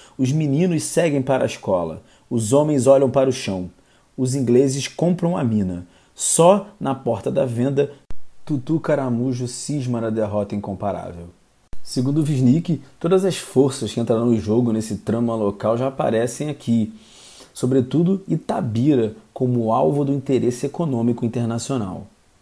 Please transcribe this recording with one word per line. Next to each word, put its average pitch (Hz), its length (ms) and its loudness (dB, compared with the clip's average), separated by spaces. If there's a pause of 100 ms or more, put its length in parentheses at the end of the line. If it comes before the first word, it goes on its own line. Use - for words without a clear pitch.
(160)
Os 131 160 0
meninos 156 520 2
seguem 156 360 0
para 131 220 0
a 131 40 0
escola. 87 560 -2 (280)
Os 117 240 0
homens 147 320 4
olham 135 240 6
para 135 180 2
o 123 40 2
chão. 95 380 -6 (460)
Os 131 180 -2
ingleses 131 540 2
compram 175 480 0
a 160 80 -2
mina. 95 420 -2 (280)
Só 190 540 4 (120)
na 135 140 -2
porta 123 360 -4
da 143 140 0
venda, 135 480 -2 (540)
Tutu 151 320 -2
Caramujo 127 720 -2
cisma 123 520 -4
na 113 80 -2
derrota 104 460 -2
incomparável." 90 720 -6 (560)
Segundo 139 380 -2
Wisnik, 143 600 2 (160)
todas 190 260 2
as 170 120 0
forças 131 560 0
que - 80 -2
entraram 117 320 2
em 113 80 4
jogo 113 320 2
nesse 110 240 -2
trama 113 400 -2
local 107 420 0
já 131 80 0
aparecem 127 640 -2
aqui, 117 420 0 (600)
sobretudo 135 720 2
Itabira, 127 880 0 (180)
como 120 400 0
alvo 143 320 2
do 139 80 0
interesse 127 540 0
econômico 120 580 -2
internacional. 117 840 -4 (340)